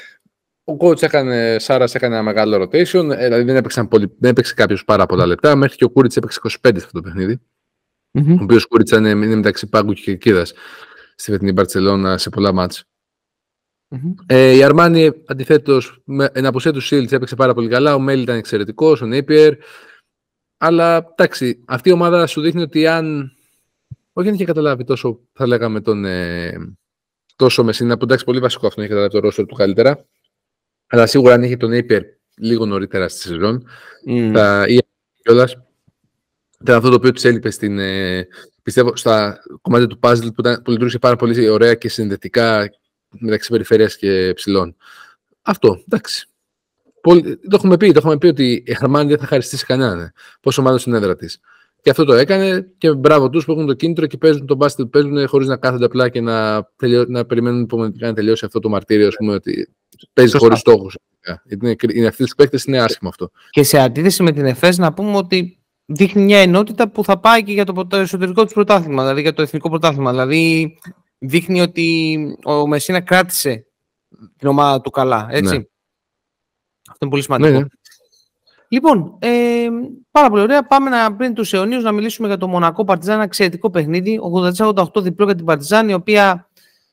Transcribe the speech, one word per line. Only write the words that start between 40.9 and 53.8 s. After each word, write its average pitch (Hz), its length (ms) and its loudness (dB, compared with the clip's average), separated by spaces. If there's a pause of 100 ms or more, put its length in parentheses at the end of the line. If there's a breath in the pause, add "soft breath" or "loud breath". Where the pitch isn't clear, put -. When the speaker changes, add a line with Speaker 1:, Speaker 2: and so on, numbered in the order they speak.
Speaker 1:
πάρα 123 160 2
πολύ 117 340 0
ωραία 113 240 4
και 113 160 -4
συνδετικά 107 800 -2 (500)
μεταξύ 107 300 -4
περιφέρειας 110 480 2
και 95 380 -2
ψηλών. 95 400 -4 (680 soft breath)
Αυτό, 110 460 -2
εντάξει. - 400 -8 (720)
Πολύ, 175 200 6 (160)
το 196 180 -2
έχουμε 185 220 4
πει, 175 140 4
το 147 60 4
έχουμε 151 200 2
πει 160 100 2
ότι 131 380 0
η 123 140 -6
Αρμάνι 143 300 0
δεν 147 80 2
θα 139 80 -10
χαριστήσει 131 400 -4
κανέναν, 127 340 -2
ε, 85 140 -14 (280 soft breath)
πόσο 135 200 -2
μάλλον 131 180 2
στην 123 140 -4
έδρα 101 220 0
της. - 240 -14 (420 soft breath)
Και - 80 0
αυτό 156 160 2
το 139 80 2
έκανε 185 640 0
και 160 140 2
μπράβο 139 380 2
τους 156 160 -4
που 160 60 -4
έχουν 156 140 -4
το 139 80 -2
κίνητρο 160 320 -4